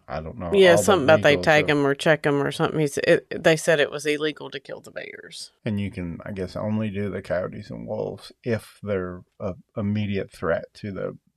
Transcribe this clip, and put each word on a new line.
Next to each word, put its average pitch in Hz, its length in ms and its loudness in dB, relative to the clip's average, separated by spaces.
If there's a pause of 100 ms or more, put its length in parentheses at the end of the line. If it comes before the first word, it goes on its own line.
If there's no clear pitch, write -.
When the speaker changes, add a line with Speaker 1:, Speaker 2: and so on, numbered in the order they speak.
Speaker 1:
I - 140 -8
don't 82 180 -12
know, 90 160 -6
Speaker 2:
Yeah, 190 180 8
Speaker 1:
all 165 40 8
the - 80 4
Speaker 2:
something 180 220 4
about 156 160 6
they 143 160 6
Speaker 1:
legals - 40 -6
Speaker 2:
tag 151 220 6
Speaker 1:
of 160 60 0
Speaker 2:
'em 147 160 4
or 139 100 2
check 156 280 2
'em 143 160 2
or 143 120 -2
something. - 260 -2
He 151 80 2
said - 220 -2
it, - 340 2
they 160 140 6
said 156 240 2
it 147 100 2
was 147 160 -8
illegal 151 440 -4
to 139 100 -12
kill - 200 -14
the - 120 -20
bears. - 580 -16 (140)
Speaker 1:
And 104 160 -2
you 101 100 -4
can, 90 340 -8
I - 60 -10
guess, 95 240 -8
only 107 360 -2
do 101 200 -4
the 92 100 -6
coyotes 104 480 -4
and 117 200 -10
wolves 104 420 -8 (140)
if 113 360 -4
they're 90 420 -6 (180)
a 98 160 -6 (200)
immediate 101 540 -2
threat - 440 -2
to 104 180 -10
the 95 260 -8 (180)